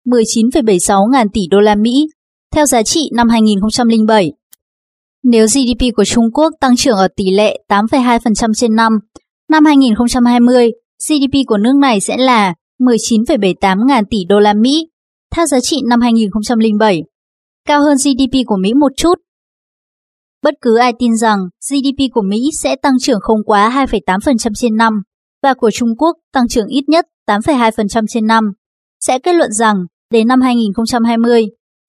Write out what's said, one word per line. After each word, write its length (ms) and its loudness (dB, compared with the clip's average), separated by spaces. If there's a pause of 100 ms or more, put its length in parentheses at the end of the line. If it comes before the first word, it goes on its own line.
mười 220 2
chín 260 0
phẩy 80 2
bảy 180 0
sáu 320 0
ngàn 220 2
tỷ 80 -2 (100)
đô 80 2
la 160 4
Mỹ, 320 0 (480)
theo 100 2
giá 180 0
trị 300 -4
năm 160 0
hai 120 2
nghìn 200 2
không 100 -2
trăm 160 0
linh 180 2
bảy. 260 2 (920)
Nếu 220 4
G 40 0
D 300 -2
P 160 -2
của 100 2
Trung 280 0
Quốc 280 0
tăng 140 2
trưởng 220 0
ở 180 2
tỷ 160 -2
lệ 360 0
tám 200 0
phẩy 120 0
hai 240 0
phần 100 0
trăm 200 -2
trên 220 0
năm, 180 2 (560)
năm 160 4
hai 120 4
nghìn 180 4
không 120 0
trăm 180 0
hai 140 2
mươi, 320 4 (380)
G 40 0
D 180 0
P 160 0
của 100 0
nước 240 2
này 200 0
sẽ 160 -6
là 360 0 (260)
mười 200 2
chín 280 0
phẩy 100 0
bảy 240 0
tám 160 0 (100)
ngàn 220 2
tỷ 80 -4 (120)
đô 100 4
la 140 4
Mỹ, 340 0 (480)
theo 100 0
giá 140 0
trị 300 -4
năm 120 2
hai 120 2
nghìn 180 0
không 120 -4
trăm 160 -2
linh 180 0
bảy, 240 0 (680)
cao 140 2
hơn 240 2
G 20 2 (120)
D 20 0 (100)
P 40 -6 (100)
của 160 -2
Mỹ 120 0
một 240 2
chút. 160 0 (1300)
Bất 180 0
cứ 160 2
ai 220 2
tin 180 0
rằng 220 0 (320)
G 40 -6
D 120 -2 (100)
P 160 -2
của 80 -2
Mỹ 280 -2 (140)
sẽ 120 -2
tăng 260 0
trưởng 200 0
không 240 -2
quá 240 2
hai 180 -2
phẩy 180 -4
tám 200 -2
phần 120 0
trăm 160 -4
trên 220 -4
năm 180 -2 (500)
và 100 2
của 200 0
Trung 240 -2
Quốc 200 -2 (160)
tăng 140 0
trưởng 200 -4
ít 200 -4
nhất 180 0 (200)
tám 160 -2
phẩy 140 0
hai 160 0
phần 160 -4
trăm 200 -2
trên 200 -4
năm 160 2 (640)
sẽ 140 -2
kết 140 -2
luận 180 0
rằng 240 0 (360)
đến 160 2
năm 140 2
hai 140 0
nghìn 180 -2
không 120 -4
trăm 180 -2
hai 140 0
mươi, 280 2 (440)